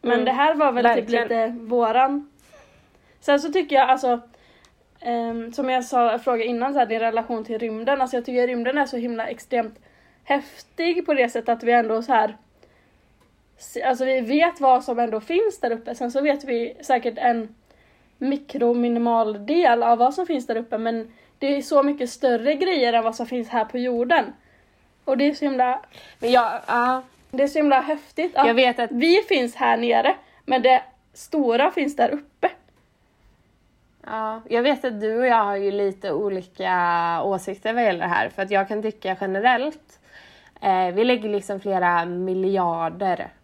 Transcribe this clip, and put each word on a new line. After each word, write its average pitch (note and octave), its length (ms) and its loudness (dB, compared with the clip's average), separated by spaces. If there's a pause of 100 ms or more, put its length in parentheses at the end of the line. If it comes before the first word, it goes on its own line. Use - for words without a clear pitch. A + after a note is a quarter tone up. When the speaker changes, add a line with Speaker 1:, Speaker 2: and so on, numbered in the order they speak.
Speaker 1:
Men A#3+ 120 -2
Speaker 2:
Mm. B3 120 2
Speaker 1:
det B3+ 60 2
här C#4+ 240 2
var D4 160 2
väl A#3+ 140 0
typ A#3 100 6
Speaker 2:
Verkligen. A#3 280 0
Speaker 1:
lite A3+ 240 0
våran. A#3+ 840 0 (880)
Sen C#4+ 200 2
så D4+ 120 -6
tycker D4 240 -2
jag, C4 140 6
alltså, B3+ 300 2 (800)
ehm, A#3 540 -6
som C4 160 -4
jag B3+ 160 -2
sa, A#3+ 340 2
fråga A#3 240 -2
innan, B3 300 -4
så C#4+ 60 0
här, A#3+ 60 4
din A3 140 -4
relation A3+ 460 -2
till A3 140 -6
rymden. A#3 420 -2
Alltså, B3+ 160 -2
jag A#3+ 80 -4
tycker B3 220 0
rymden B3 300 -2
är C#4 80 2
så C4+ 120 -8
himla A#3 300 -6
extremt A#3 520 -6 (440)
häftig E4 840 -4
på D#4 80 0
det B3 160 2
sättet A#3 200 -4
att A#3 140 -2
vi A#3 80 2
ändå A3+ 300 2
så B3 120 -2
här, A3 240 2 (1200)
se-, - 260 -10
alltså, C4 220 0
vi C4 160 0
vet D4+ 400 2
vad C4 220 6
som A#3 160 -4
ändå A3 220 -2
finns F#4+ 380 -2
där A#3+ 120 -2
uppe. A#3 240 -8
Sen A#3+ 160 -6
så C4+ 100 0
vet C#4+ 220 0
vi A#3 380 -4
säkert A#3 360 0
en A#3 380 0 (640)
mikrominimal A#3 1300 0
del C4 380 4
av A#3 140 4
vad B3+ 160 2
som F4+ 120 -4
finns C#4+ 220 -4
där A3+ 100 -4
uppe, A#3 200 -6
men A3+ 360 -6 (260)
det C#4 80 -2 (100)
är C#4 40 -4
så C#4+ 220 2
mycket C#4+ 260 -2
större B3 440 0
grejer C#4+ 400 0
än A3+ 100 2
vad A3+ 120 -2
som A#3 100 -8
finns A#3 240 -6
här A3+ 160 0
på B3+ 120 -10
jorden. B3 560 0 (720)
Och C4 120 0
det C#4+ 100 0
är D4 60 0
så D4 120 -6
himla B3+ 340 0 (400)
Speaker 2:
Men A#3+ 120 0
jag, A#3 360 2
ja. B3+ 340 0 (300)
Speaker 1:
det C4 120 0
är C#4 40 2
så D4 120 -2
himla C#4 220 4
häftigt D#4 540 -6
att D4 120 4
Speaker 2:
Jag A#3 60 2
vet B3 260 2
att A#3 120 -4
Speaker 1:
vi E4 360 2
finns B3 280 0
här A#3 220 0
nere, A#3+ 380 2 (300)
men B3+ 160 0
det B3+ 220 4 (300)
stora C#4 580 0
finns D4 240 -4
där - 140 2
uppe. - 400 -4 (1600)
Speaker 2:
Ja, A3 440 -8
jag A#3 140 0
vet C#4 220 0
att G#3+ 160 -6
du A3 180 -2
och B3+ 80 2
jag A3+ 160 4
har G3+ 120 0
ju G3 160 -2
lite G3 420 -2
olika F#3 600 -4 (500)
åsikter G3 500 -4
vad A#3+ 100 2
gäller F#3 160 2
det F3 140 -2
här. A2+ 160 -2
För - 120 -8
att G3 100 -4
jag G3 160 2
kan G#3+ 140 -4
tycka G3 400 -6
generellt, A#3+ 800 -2 (600)
eh, F#3 320 2
vi G#3 100 2
lägger A#3+ 260 0
liksom G3+ 300 -4
flera F3+ 460 0
miljarder F3+ 1200 -2 (160)